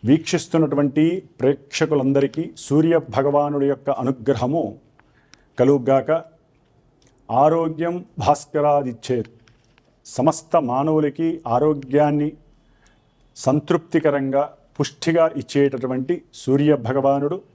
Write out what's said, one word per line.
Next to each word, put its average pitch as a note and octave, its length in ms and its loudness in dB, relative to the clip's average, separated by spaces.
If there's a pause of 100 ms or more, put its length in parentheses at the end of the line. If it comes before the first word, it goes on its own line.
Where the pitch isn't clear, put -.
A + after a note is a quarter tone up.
వీక్షిస్తున్నటువంటి D#3 1160 0 (180)
ప్రేక్షకులందరికీ C#3 1160 0
సూర్య D#3+ 400 2
భగవానుడి C#3+ 680 0
యొక్క C#3 240 -2
అనుగ్రహము B2+ 840 -2 (840)
కలుగ్గాక. C3+ 640 2 (1080)
ఆరోగ్యం D#3+ 760 0 (140)
భాస్కరాదిచ్చేత్. C#3+ 1080 -2 (760)
సమస్త - 500 -2
మానవులకి D#3 920 0
ఆరోగ్యాన్ని D3 840 0 (1040)
సంతృప్తికరంగా, D3 1160 0 (280)
పుష్టిగా D#3+ 560 0
ఇచ్చేటటువంటి C3+ 880 -2 (120)
సూర్య C#3+ 420 2
భగవానుడు C#3 680 -2 (120)